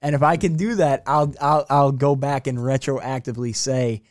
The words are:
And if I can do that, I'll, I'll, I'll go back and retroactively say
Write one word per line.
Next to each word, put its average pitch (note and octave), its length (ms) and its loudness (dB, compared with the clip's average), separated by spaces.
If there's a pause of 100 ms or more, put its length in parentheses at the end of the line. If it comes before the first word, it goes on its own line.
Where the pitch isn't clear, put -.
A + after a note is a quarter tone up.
And D3 140 -2
if C3+ 80 0
I E3 140 4
can E3 180 0
do G#3+ 200 -2
that, D3 300 2
I'll, D3 340 2
I'll, D3 300 2
I'll C#3 220 4
go C#3 240 2
back C#3 320 -4
and B2+ 100 -4
retroactively B2+ 1000 -4
say B2+ 560 -2